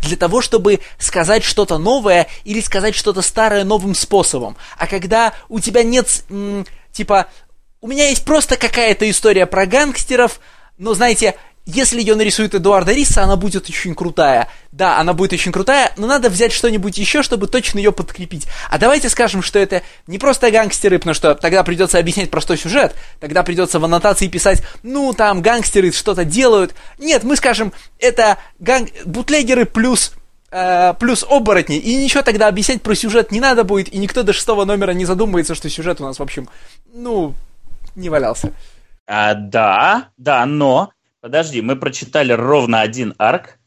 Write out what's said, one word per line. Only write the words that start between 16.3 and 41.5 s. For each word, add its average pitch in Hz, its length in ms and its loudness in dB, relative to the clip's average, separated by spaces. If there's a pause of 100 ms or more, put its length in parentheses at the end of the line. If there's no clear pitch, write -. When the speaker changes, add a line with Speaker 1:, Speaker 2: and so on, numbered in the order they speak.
Speaker 1:
что-нибудь 208 440 -2
ещё, 214 240 0
чтобы 214 260 -2
точно 247 320 -2
её 202 120 4
подкрепить. 180 560 -8 (240)
А - 80 -2
давайте 269 300 2
скажем, 196 340 0
что - 160 0
это 190 240 0 (240)
не 180 100 -10
просто 247 320 2
гангстеры, 208 480 2
потому 165 160 0
что 147 220 2
тогда 170 280 2
придётся 180 360 2
объяснять 170 320 -2
простой - 260 -2
сюжет, 220 380 0 (240)
тогда 156 240 -2
придётся 175 340 -2
в 160 80 0
аннотации 175 440 2
писать, 180 340 2 (200)
ну, 262 300 -2
там, 202 280 0
гангстеры 202 500 2
что-то 180 320 -2
делают. 202 500 2 (240)
Нет, 285 260 0
мы 269 120 0
скажем, 220 380 0 (260)
это 226 380 4 (220)
ганг-, 233 340 0 (120)
бутлегеры 247 600 0
плюс, 233 480 0 (380)
э, 180 460 2
плюс 240 320 -2
оборотни, 208 480 2
и 226 200 -2
ничего 269 260 0
тогда 214 240 2
объяснять 214 340 -2
про 208 140 -2
сюжет 226 360 0
не 214 100 -2
надо 247 240 2
будет, 190 280 -2
и 196 40 -6
никто 202 260 -2
до 196 80 0
шестого 202 320 0
номера 196 280 0
не 180 140 -2
задумывается, 175 500 -2
что 156 140 -10
сюжет 165 300 -6
у 147 60 -10
нас, 135 140 -12
в 147 40 -6
общем, 131 240 -10 (460)
ну, 226 400 -6 (600)
не 180 140 -10
валялся. 131 440 -2 (580)
Speaker 2:
А, 104 220 2
да, 110 840 2
да, 127 280 0
но, 147 460 0 (280)
подожди, 135 440 -4